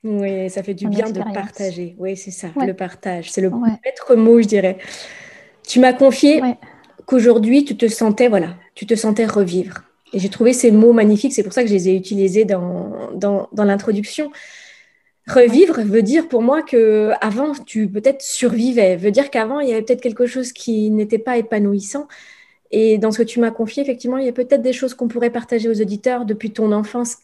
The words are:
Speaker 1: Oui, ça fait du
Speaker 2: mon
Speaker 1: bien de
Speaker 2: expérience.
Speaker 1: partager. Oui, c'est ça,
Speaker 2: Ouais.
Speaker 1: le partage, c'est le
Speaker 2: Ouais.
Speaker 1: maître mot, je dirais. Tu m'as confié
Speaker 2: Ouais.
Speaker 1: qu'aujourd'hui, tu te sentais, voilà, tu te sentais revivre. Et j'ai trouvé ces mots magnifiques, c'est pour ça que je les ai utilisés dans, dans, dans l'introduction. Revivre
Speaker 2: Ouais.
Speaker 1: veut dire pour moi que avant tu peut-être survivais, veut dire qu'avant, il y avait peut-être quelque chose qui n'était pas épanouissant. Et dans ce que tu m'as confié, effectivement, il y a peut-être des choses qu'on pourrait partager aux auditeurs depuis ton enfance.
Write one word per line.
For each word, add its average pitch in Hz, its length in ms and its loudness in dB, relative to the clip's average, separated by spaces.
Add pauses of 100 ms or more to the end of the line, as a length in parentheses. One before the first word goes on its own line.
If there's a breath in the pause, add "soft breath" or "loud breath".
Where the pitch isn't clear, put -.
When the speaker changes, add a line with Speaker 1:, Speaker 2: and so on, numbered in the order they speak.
Speaker 1:
Oui, 196 460 -4
ça 190 120 -8
fait 196 120 -8
du 180 100 -10
Speaker 2:
mon 220 60 -4
Speaker 1:
bien 214 160 -2
de 226 40 -6
Speaker 2:
expérience. 202 240 -8
Speaker 1:
partager. 185 640 -10
Oui, 190 180 -8
c'est 190 140 -16
ça, 180 240 -14
Speaker 2:
Ouais. 269 120 -2
Speaker 1:
le 190 80 -4
partage, 180 580 -10
c'est - 80 -4
le 190 80 0
Speaker 2:
Ouais. 233 220 -2 (140)
Speaker 1:
maître - 300 0
mot, 233 260 6
je 220 60 2
dirais. 196 320 0 (840 loud breath)
Tu - 160 2
m'as 254 120 8
confié 269 480 4
Speaker 2:
Ouais. 254 160 -2 (500 loud breath)
Speaker 1:
qu'aujourd'hui, 240 580 4
tu 233 120 -6
te 233 120 2
sentais, 220 400 0
voilà, 175 260 -2 (200 loud breath)
tu - 120 -16
te 233 80 0
sentais 220 320 0
revivre. 185 560 -2 (300)
Et 196 80 -4
j'ai 190 80 -2
trouvé 233 240 2
ces 254 180 2
mots 220 220 8
magnifiques, 214 400 2
c'est 214 100 -2
pour 190 100 -12
ça 254 100 0
que 233 60 -2
je 208 60 0
les 185 140 0
ai 190 80 2
utilisés 196 480 0
dans, 180 680 -6
dans, 196 380 -2
dans 208 120 -2
l'introduction. 208 680 -2 (960 loud breath)
Revivre 262 520 4
Speaker 2:
Ouais. 226 60 -2
Speaker 1:
veut 208 180 2
dire 311 260 0
pour 233 140 0
moi 277 200 2
que 220 480 2 (100)
avant 240 320 -2
tu 220 360 -6
peut-être 220 340 -2
survivais, 233 720 0
veut 180 160 -2
dire 269 180 2
qu'avant, 240 300 -4
il 285 100 -2
y 240 40 0
avait 220 100 -2
peut-être 240 200 -2
quelque 247 240 -2
chose 247 260 -6
qui 214 380 -2
n'était 214 280 -2
pas 240 180 -4
épanouissant. 214 680 -4 (680 loud breath)
Et 214 260 2
dans 220 140 0
ce 214 60 -4
que 240 40 2
tu 226 180 -6
m'as 226 120 0
confié, 226 300 -6
effectivement, 254 360 -6
il 269 80 -4
y - 20 -2
a 240 40 -2
peut-être 247 300 0
des 254 100 0
choses 254 220 -6
qu'on 240 140 -4
pourrait 240 220 -2
partager 233 380 -4
aux 220 120 0
auditeurs 220 440 -4
depuis 214 280 -6
ton 214 200 0
enfance. 214 520 -4